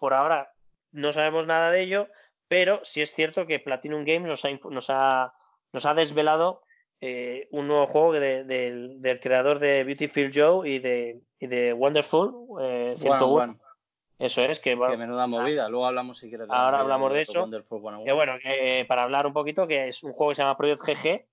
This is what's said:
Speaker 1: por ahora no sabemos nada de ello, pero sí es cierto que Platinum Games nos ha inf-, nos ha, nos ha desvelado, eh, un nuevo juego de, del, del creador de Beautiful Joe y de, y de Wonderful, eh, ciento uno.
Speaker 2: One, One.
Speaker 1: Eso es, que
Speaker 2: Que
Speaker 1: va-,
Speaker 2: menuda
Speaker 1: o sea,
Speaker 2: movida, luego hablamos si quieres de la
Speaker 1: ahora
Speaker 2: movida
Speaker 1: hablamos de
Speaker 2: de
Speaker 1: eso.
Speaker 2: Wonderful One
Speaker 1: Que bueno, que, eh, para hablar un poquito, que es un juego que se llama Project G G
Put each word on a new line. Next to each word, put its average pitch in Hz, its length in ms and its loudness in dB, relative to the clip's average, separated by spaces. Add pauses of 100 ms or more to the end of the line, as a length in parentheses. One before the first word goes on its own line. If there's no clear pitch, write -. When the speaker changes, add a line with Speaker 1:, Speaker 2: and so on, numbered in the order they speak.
Speaker 1:
por 131 120 0
ahora 143 380 0 (400)
no 147 220 -4
sabemos 156 340 0
nada 165 240 2
de 185 100 4
ello, 196 280 -2 (400)
pero 185 340 2
sí - 180 -6
es 147 140 -4
cierto 160 320 -2
que 156 120 -2
Platinum 151 440 -6
Games 165 260 0
nos 143 140 -6
ha 139 60 -2
inf-, 139 200 -10
nos 131 200 -8
ha, 135 440 2 (380)
nos 131 140 -6
ha 147 80 2
desvelado, 156 680 2 (420)
eh, 127 460 -8
un 143 180 -6
nuevo 147 200 4
juego 156 240 4
de, 135 320 0
del, 127 580 -6
del 127 180 0
creador 131 380 2
de 139 260 4
Beautiful 139 480 -2
Joe 156 380 4
y 135 80 -2
de, 120 420 -4 (200)
y 131 80 -10
de 123 260 0
Wonderful, 160 880 0
eh, 123 340 -4
ciento 135 300 4
uno. 131 180 4
Speaker 2:
One, 117 100 -6
One. - 60 -20 (600)
Speaker 1:
Eso 123 240 0
es, 151 160 0
que 135 100 -2
Speaker 2:
Que 123 60 2
Speaker 1:
va-, 123 200 0
Speaker 2:
menuda 120 300 -4
Speaker 1:
o - 20 -4
sea, 117 120 -2
Speaker 2:
movida, 135 280 -2
luego 123 200 -2
hablamos 127 320 -6
si 113 100 -20
quieres 113 180 -12
de 127 60 -4
la 123 60 2
Speaker 1:
ahora 131 180 4
Speaker 2:
movida 139 40 2
Speaker 1:
hablamos 135 300 2
de 143 60 2
Speaker 2:
de 156 60 0
Speaker 1:
eso. 170 180 -2
Speaker 2:
Wonderful 110 420 -8
One 107 200 -12
Speaker 1:
Que 131 80 0
bueno, 143 280 2
que, 131 420 0
eh, 117 40 -4
para 123 160 0
hablar 139 240 0
un 143 80 -2
poquito, 151 320 -2
que 139 220 -2
es 127 160 -12
un 139 100 -12
juego 147 160 0
que 143 60 -2
se 143 80 0
llama 139 140 0
Project 147 260 0
G 147 120 0
G 160 380 -2